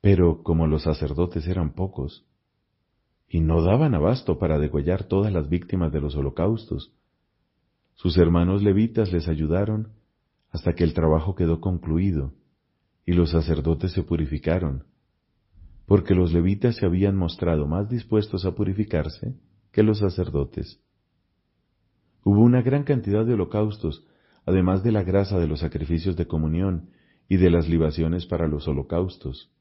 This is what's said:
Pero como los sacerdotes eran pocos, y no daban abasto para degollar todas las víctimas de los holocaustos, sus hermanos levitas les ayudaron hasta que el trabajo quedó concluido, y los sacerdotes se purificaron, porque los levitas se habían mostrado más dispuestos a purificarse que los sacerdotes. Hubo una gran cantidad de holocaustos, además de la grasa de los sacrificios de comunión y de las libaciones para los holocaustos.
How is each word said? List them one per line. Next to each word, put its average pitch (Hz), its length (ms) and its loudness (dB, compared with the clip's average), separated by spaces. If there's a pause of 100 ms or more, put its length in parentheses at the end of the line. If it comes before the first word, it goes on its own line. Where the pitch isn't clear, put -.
Pero 87 420 4
como 82 240 2
los 76 180 0
sacerdotes 78 600 -2
eran 87 280 -4
pocos, - 520 -8 (1000)
y 82 120 0
no 80 220 2
daban 120 320 2
abasto 90 440 0
para 78 200 0
degollar 76 460 -2
todas 101 280 0
las 78 160 -2
víctimas 87 440 -2
de 76 80 -2
los 69 160 -6
holocaustos, 82 760 -4 (1000)
sus 85 240 -2
hermanos 87 440 4
levitas 104 500 2
les 82 160 -2
ayudaron 95 640 -2 (580)
hasta - 240 -2
que 87 100 0
el 78 100 0
trabajo 80 400 2
quedó 82 260 0
concluido, 82 760 -2 (680)
y 87 80 -2
los 87 180 4
sacerdotes 80 640 0
se 92 100 -2
purificaron, 78 840 -2 (1000)
porque 98 280 4
los 90 180 2
levitas 98 440 0
se 104 100 -2
habían 95 300 2
mostrado 82 500 -2
más 92 220 -4
dispuestos 107 560 -4
a 90 100 -4
purificarse 98 800 -4 (380)
que 107 100 2
los 104 160 2
sacerdotes. 85 840 -4 (1400)
Hubo 101 160 4
una 120 220 6
gran 139 220 0
cantidad 113 420 0
de 120 80 0
holocaustos, 104 720 -4 (400)
además 92 380 2
de 117 80 2
la 104 100 2
grasa 95 360 0
de 82 100 0
los 76 120 -4
sacrificios 80 560 -4
de 82 100 -2
comunión 82 640 -2 (380)
y 95 80 2
de 90 140 6
las 82 180 2
libaciones 80 580 0
para 82 200 -2
los 76 220 -4
holocaustos. 73 920 -6